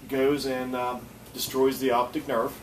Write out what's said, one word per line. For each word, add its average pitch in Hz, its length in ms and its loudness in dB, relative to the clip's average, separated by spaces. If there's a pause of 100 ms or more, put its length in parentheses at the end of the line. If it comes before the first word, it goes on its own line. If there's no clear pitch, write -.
goes 135 380 2
and, 127 300 -2
um, 123 260 -2 (320)
destroys 131 460 2
the 131 120 2
optic 120 360 0
nerve. 123 360 0